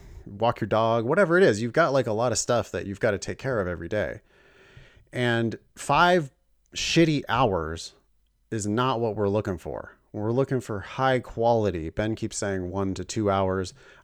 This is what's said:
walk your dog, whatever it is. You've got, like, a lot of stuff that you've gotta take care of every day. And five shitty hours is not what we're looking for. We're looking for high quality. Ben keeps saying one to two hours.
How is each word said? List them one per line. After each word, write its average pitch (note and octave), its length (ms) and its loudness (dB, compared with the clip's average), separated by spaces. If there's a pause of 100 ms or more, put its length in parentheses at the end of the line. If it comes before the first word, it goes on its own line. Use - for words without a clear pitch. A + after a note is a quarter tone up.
(260)
walk A2+ 360 -2
your A2 80 -2
dog, A2+ 340 2
whatever E3 340 2
it F#3 60 8
is. A2+ 180 4
You've A#2 120 -4
got, D#3 180 4
like, C3 160 2
a A2 60 -2
lot A#2 180 0
of G#2 60 -2
stuff A#2+ 340 0
that F2+ 140 -6
you've G2 160 -6
gotta G#2+ 160 2
take F#2+ 200 -8
care C3+ 220 -4
of F#2 80 -2
every E2+ 220 -8
day. G2+ 320 -4 (920)
And A#2 460 0 (180)
five E3 560 2 (420)
shitty D#3+ 540 2
hours F2+ 640 0 (560)
is G#2+ 160 -4
not A#2 360 0
what A2 160 -2
we're G#2 120 2
looking G2+ 280 0
for. - 400 -10 (160)
We're G#2+ 180 -2
looking C3 300 0
for G#2+ 180 -8
high B2+ 400 0
quality. G#2+ 680 0
Ben G#2+ 260 -2
keeps - 220 -8
saying F#2+ 340 -4
one F#2+ 220 -2
to F#2 100 -6
two G#2 260 -2
hours. F#2+ 440 0 (300)